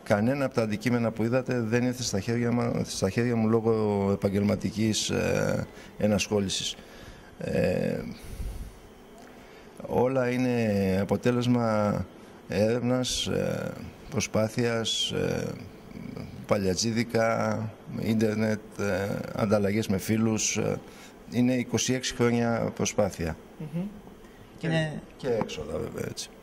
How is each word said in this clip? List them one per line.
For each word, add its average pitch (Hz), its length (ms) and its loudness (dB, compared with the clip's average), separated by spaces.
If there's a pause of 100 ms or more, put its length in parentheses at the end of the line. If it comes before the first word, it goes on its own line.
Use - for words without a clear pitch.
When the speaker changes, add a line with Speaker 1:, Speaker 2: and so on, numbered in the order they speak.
Speaker 1:
κανένα 123 420 2
από 131 100 -2
τα 120 60 2
αντικείμενα 113 500 0
που 107 120 -2
είδατε 123 360 0
δεν 117 240 2
ήρθε 123 200 -2
στα 107 160 -2
χέρια 117 320 0
μα-, 117 340 0
στα - 240 -2
χέρια 120 260 2
μου 110 120 2
λόγω 110 680 4
επαγγελματικής, 101 960 0
ε, 95 580 0 (300)
ενασχόλησης. 101 800 0 (640)
Ε, - 600 0 (1900)
όλα 127 420 2
είναι 113 720 2
αποτέλεσμα 107 1040 2 (420)
έρευνας, 120 800 0
ε, 92 440 -2 (380)
προσπάθειας, 110 1000 0
ε, 50 360 -2 (1000)
παλιατζίδικα, 110 1120 2 (400)
ίντερνετ, 107 600 2 (200)
ε, 101 280 0 (280)
ανταλλαγές 104 520 2
με 98 100 2
φίλους, 110 600 2
ε, 104 220 0 (520)
είναι 123 220 4
είκοσι 123 400 0
έξι - 220 -4
χρόνια 117 600 2
προσπάθεια. 92 640 0 (220)
Speaker 2:
Μμμ. 165 220 -6 (760)
Speaker 1:
Και, 165 100 -6
Speaker 2:
Είναι 160 340 0 (160)
Speaker 1:
και - 100 -6
έξοδα 80 500 -2
βέβαια, - 320 -6
έτσι. - 200 -10 (140)